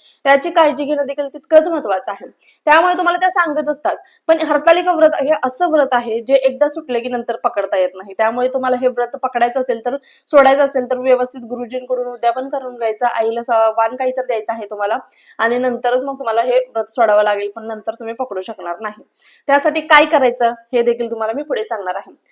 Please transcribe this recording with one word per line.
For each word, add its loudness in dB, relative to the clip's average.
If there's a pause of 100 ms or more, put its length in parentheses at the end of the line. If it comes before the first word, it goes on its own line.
(240)
त्याची 4
काळजी 2
घेणं -2
देखील -4
तितकंच 4
महत्त्वाचं -4
आहे. -14 (340)
त्यामुळे 4
तुम्हाला 0
त्या 2
सांगत -2
असतात. -4 (300)
पण 2
हरतालिका 2
व्रत 4
हे -2 (140)
असं -2
व्रत 2
आहे, -2
जे 2
एकदा 2
सुटले -4
की -8
नंतर -6
पकडता -2
येत 2
नाही. -16
त्यामुळे 0
तुम्हाला -2
हे 0
व्रत -2
पकडायचं -2
असेल -4
तर, -4 (300)
सोडायचं 6
असेल -2
तर, -2
व्यवस्थित 0
गुरुजींकडून -6
उद्यापन -4
करून -8
घ्यायचं, -4
आईला -2
स-, -10
वाण 2
काहीतरी -4
द्यायचं -4
आहे -8
तुम्हाला, -4 (400)
आणि 0
नंतरच -2
मग -8
तुम्हाला -2
हे 0
व्रत -4
सोडावं 2
लागेल, -2
पण -14
नंतर -8
तुम्ही -10
पकडू -6
शकणार -10
नाही. -12 (420)
त्यासाठी 2
काय 6
करायचं, 2
हे -2
देखील 0
तुम्हाला -4
मी -6
पुढे -6
सांगणार -6
आहे. -12 (200)